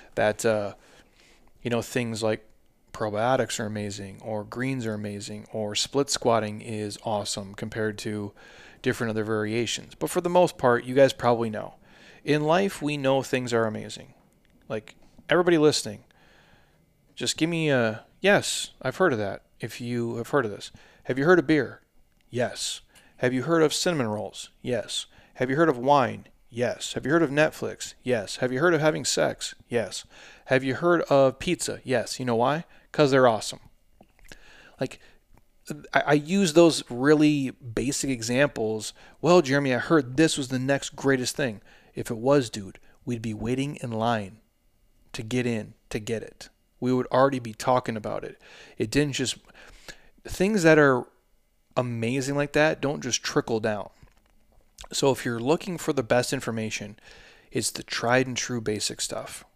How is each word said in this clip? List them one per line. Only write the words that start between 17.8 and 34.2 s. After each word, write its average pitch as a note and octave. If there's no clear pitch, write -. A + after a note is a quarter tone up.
"Yes, -
I've C3
heard F3
of G#2+
that," G2
if A2+
you A#2+
have A#2
heard C#3
of G#2
this. G2+
"Have B2+
you C#3
heard F3
of C3+
beer?" B2+
"Yes." -
"Have B2
you B2+
heard E3
of D3
cinnamon D3
rolls?" G#2
"Yes." -
"Have B2+
you C3+
heard D#3+
of B2+
wine?" A#2+
"Yes." A#2
"Have -
you C3
heard E3
of C3+
Netflix?" C#3
"Yes." A2+
"Have B2+
you B2+
heard F3
of D3+
having D#3
sex?" -
"Yes." A2
"Have C3
you B2+
heard E3+
of C3+
pizza?" D3+
"Yes." A#2+
You C3
know A#2
why? C3+
'Cause C#3+
they're C3
awesome. -